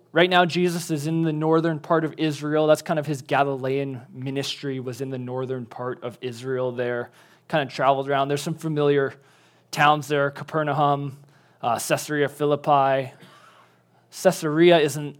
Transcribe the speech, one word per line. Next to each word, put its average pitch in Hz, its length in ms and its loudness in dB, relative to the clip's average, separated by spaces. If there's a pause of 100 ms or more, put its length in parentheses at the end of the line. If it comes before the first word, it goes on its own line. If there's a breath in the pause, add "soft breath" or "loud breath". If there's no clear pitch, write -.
(100)
right 170 180 4
now, 180 160 6
Jesus 170 460 -2
is 147 160 -4
in 165 160 0
the 160 100 0
northern 160 460 2
part 160 260 0
of 151 140 -6
Israel. 151 480 0
That's 151 160 6
kind 165 160 -2
of 139 80 -4
his 139 160 -6
Galilean 135 800 -2 (120)
ministry, 135 680 -6
was 123 200 -10
in 135 100 -6
the 131 80 -6
northern 127 480 -6
part 123 360 -8
of 117 180 -10
Israel 127 520 -4
there. 120 380 -4 (360 soft breath)
Kind 156 160 0
of 131 100 -6
traveled 135 360 2
around. 139 180 2
There's 143 160 -2
some 165 120 -4
familiar 147 600 0 (560 soft breath)
towns 151 380 4
there, 143 240 0
Capernaum, 143 840 -2 (460 soft breath)
uh, 117 160 0
Caesarea 143 500 -2
Philippi. 139 840 0 (1000 soft breath)
Caesarea 170 680 4
isn't 147 380 -2